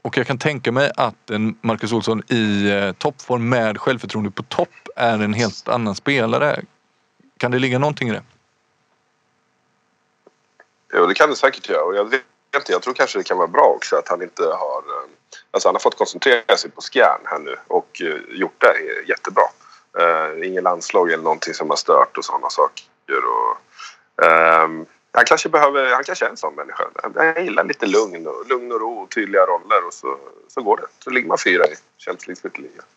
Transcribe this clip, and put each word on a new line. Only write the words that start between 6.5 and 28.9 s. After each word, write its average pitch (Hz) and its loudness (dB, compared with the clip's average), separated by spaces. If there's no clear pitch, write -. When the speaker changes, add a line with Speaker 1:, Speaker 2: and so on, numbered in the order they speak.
Speaker 1:
Kan 123 -2
det 127 0
ligga 127 0
någonting 139 -2
i - -2
det? 101 -4
Speaker 2:
Ja, 87 4
det 95 0
kan 151 4
det 131 -4
säkert - -2
göra. 80 0
Och 92 -2
jag 104 2
vet 127 0
inte, 139 -2
jag 90 0
tror 127 -6
kanske 123 -2
det 92 -2
kan 90 -2
vara 85 2
bra 123 2
också - -4
att 71 -2
han 87 -4
inte 87 -6
har, 80 -2
eh, 73 -12
alltså, 98 0
han 92 2
har - 0
fått - 2
koncentrera 113 2
sig - -8
på - -18
Skjern 110 4
här 76 -6
nu 69 -8
och, - -2
eh, 80 -4
gjort 85 -4
det, 127 6
eh, 78 0
jättebra. - 0
Eh, 82 0
ingen 92 -4
landslag 90 2
eller 80 -2
någonting 78 -2
som 78 -6
har 73 0
stört - 2
och - -8
såna - -6
saker. - -2
Och, 58 -2
ehm, 80 4
han 123 6
kanske 170 2
behöver, 139 4
han 135 0
kanske 180 -4
är - -2
en - -10
sån - -6
människa. - -8
Han, - -8
han 165 2
gillar 104 0
lite 104 -4
lugn 92 0
och, 73 -10
lugn 123 -4
och 113 -2
ro 113 -6